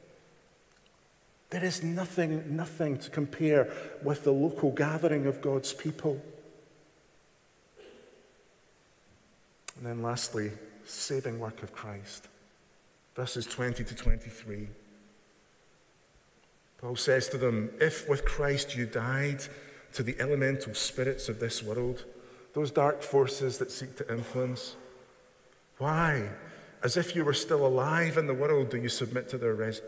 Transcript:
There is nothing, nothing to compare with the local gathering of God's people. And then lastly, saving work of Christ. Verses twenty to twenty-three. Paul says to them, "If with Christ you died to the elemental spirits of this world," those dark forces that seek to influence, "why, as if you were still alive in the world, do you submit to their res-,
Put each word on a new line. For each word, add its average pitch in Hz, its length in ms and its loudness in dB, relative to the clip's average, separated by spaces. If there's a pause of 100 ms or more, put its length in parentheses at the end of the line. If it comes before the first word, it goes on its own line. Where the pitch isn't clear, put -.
(1500)
There 180 140 -2
is 175 180 0
nothing, 165 760 0
nothing 160 420 0
to - 120 -10
compare 147 600 4 (320)
with 143 220 0
the 143 80 6
local 151 380 4
gathering 151 560 2
of 139 160 0
God's 139 320 0
people. 151 480 -4 (3500)
And 123 80 -12
then 117 180 -4
lastly, 117 500 -2 (340)
saving 131 520 -4
work 110 240 -8
of 104 120 -12
Christ. 104 540 -12 (840)
Verses 123 320 -4
twenty 123 360 -2
to 113 140 -6
twenty-three. 104 720 0 (2000)
Paul 123 140 -6
says 131 360 4
to 139 80 -2
them, 113 320 2 (100)
"If 156 280 2
with 139 160 2
Christ 139 520 0
you 123 100 -2
died 135 560 -2 (520)
to 123 100 -2
the 120 160 -2
elemental 135 540 0
spirits - 540 -2
of 110 120 -4
this 117 200 -2
world," 120 440 -2 (480)
those 151 180 0
dark 143 320 4
forces 131 560 2
that - 140 -4
seek - 240 -8
to - 160 -6
influence, 123 640 -4 (1000)
"why, 147 500 2 (560)
as 123 120 2
if 175 200 0
you 160 80 2
were 143 80 4
still 143 340 4
alive 147 520 4
in 151 100 2
the 135 60 2
world, 139 360 4
do 127 60 0
you 120 120 -2
submit 123 420 -2
to 131 80 -4
their 117 160 4
res-, 110 340 -2